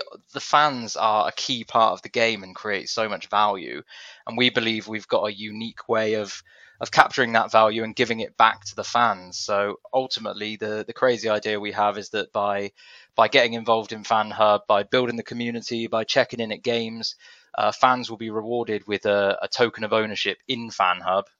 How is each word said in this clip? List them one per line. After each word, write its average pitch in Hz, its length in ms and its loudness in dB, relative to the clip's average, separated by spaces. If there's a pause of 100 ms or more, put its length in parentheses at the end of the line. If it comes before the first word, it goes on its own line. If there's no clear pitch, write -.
(340)
the 143 60 -6
fans 139 560 2
are 107 320 2
a - 60 -4
key 120 320 -6
part 113 280 4
of 92 80 -10
the - 80 -16
game 113 340 0
and 92 120 -18
create 101 340 -6
so 110 200 -2
much 98 200 -8
value. 95 520 0 (460)
And 113 100 -6
we 123 120 4
believe 110 380 -2
we've 107 200 -10
got 104 200 0
a 107 60 -4
unique 107 560 -12
way 110 260 0
of, 104 260 -6 (380)
of 117 120 -8
capturing 131 420 4
that 110 180 2
value 110 320 6
and 110 120 -8
giving 113 260 0
it - 160 -10
back 110 280 4
to - 100 -14
the 104 80 -6
fans. 98 560 0
So 101 380 -2 (160)
ultimately, 110 640 -4
the, 107 280 -6
the 113 80 -12
crazy 117 360 2
idea 107 300 0
we 104 140 -6
have 104 240 2
is 101 120 -12
that 104 220 -4
by, 101 400 0 (440)
by 110 140 6
getting 120 240 4
involved 113 400 0
in 107 120 -12
Fan 107 260 0
Hub, 104 360 4
by 101 160 4
building 120 340 0
the 110 60 -8
community, 117 640 -6
by 110 160 -2
checking 123 360 0
in 110 120 -4
at - 120 -10
games, 113 520 -4 (400)
uh, 107 160 2
fans 127 380 2
will 113 80 -10
be 110 140 -8
rewarded 110 560 -4
with 104 180 -2
a, 101 360 2
a 98 60 -4
token 113 360 -2
of 107 100 -2
ownership 107 440 -2 (100)
in 117 240 -6
Fan 90 300 2
Hub 92 240 0 (140)